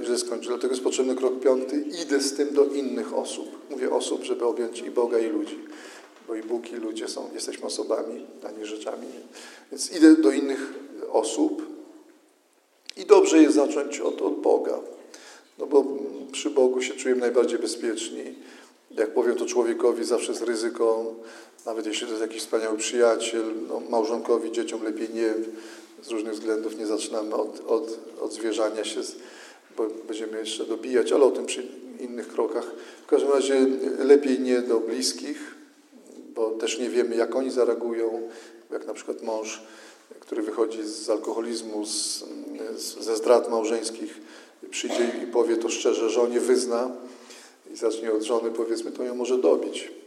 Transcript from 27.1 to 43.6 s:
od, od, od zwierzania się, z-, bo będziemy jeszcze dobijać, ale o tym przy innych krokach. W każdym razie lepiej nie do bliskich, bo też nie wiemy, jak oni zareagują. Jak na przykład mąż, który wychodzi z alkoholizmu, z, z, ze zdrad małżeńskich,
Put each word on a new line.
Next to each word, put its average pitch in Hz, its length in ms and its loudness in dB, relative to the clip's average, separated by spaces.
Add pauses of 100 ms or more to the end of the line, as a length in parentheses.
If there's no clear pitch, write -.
od, 107 320 -4
od, 113 320 0 (220)
od 110 120 -6
zwierzania 107 520 -2
się, 117 180 -6
z-, - 140 -10 (600)
bo 113 100 -2 (220)
będziemy 110 300 -6
jeszcze - 260 -6
dobijać, 113 480 0
ale 139 120 8
o 117 60 8
tym 120 160 -4
przy - 200 -6 (340)
innych 120 280 -8
krokach. 117 420 -2 (360)
W - 0 -
każdym 139 260 4
razie 131 340 6 (320)
lepiej 135 420 8
nie 123 220 2
do 117 180 4
bliskich, 127 760 -4 (800)
bo 110 160 0
też 113 280 -2
nie 123 120 -2
wiemy, 117 260 2
jak 117 200 2
oni 131 140 0
zareagują. 117 720 0 (480)
Jak - 160 -8
na 110 80 -8
przykład - 280 -8
mąż, 110 400 -6 (580)
który 120 220 -4
wychodzi 110 400 0
z 107 280 -6
alkoholizmu, 110 760 -4
z, - 380 -6 (520)
z, - 280 -10
ze 110 120 0
zdrad 113 340 6
małżeńskich, 113 720 -4 (500)